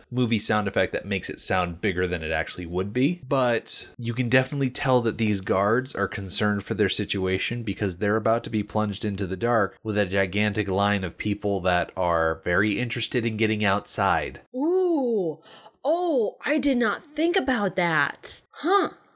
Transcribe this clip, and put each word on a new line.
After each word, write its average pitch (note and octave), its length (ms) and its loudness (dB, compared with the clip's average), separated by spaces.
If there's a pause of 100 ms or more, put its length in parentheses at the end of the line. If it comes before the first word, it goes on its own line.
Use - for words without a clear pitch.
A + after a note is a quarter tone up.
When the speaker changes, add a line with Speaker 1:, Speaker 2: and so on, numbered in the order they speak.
(100)
Speaker 1:
movie A#2+ 280 0
sound G#2 300 0
effect F#2+ 240 0
that - 120 -4
makes G2 240 -4
it - 120 -8
sound F2 420 0
bigger F#2 240 0
than E2+ 160 -2
it D#2 80 -6
actually D#2+ 360 -4
would F#2+ 280 -4
be. D3 340 0
But B2 600 -2 (100)
you A#2 160 -4
can B2 160 0
definitely C3 400 2
tell B2+ 320 2
that G#2+ 160 0
these G#2 240 2
guards G#2+ 520 2
are G2 140 0
concerned G2+ 540 -2
for - 120 -4
their G2 140 2
situation F#2+ 760 -2
because G2 360 -2
they're G2+ 180 0
about A2+ 280 2
to A2 60 -8
be G#2+ 120 0
plunged G#2 420 -2
into G2+ 220 -2
the F2+ 100 -4
dark A2 460 0
with G#2 160 -2
a G#2 80 4
gigantic G2 640 0
line G2 360 2
of F2 140 -8
people G2+ 440 -2
that F2 320 2
are E2 500 2
very G2+ 340 2
interested A#2+ 480 -2
in A2 100 -2
getting G#2+ 300 2
outside. F#2 760 0 (140)
Speaker 2:
Ooh. C4+ 840 0 (440)
Oh, D#4 520 2 (100)
I D4 120 2
did C4 200 2
not A3 240 0 (120)
think E4+ 220 2
about A#3+ 400 0
that. E3 640 -2 (100)
Huh. F#4 400 2 (260)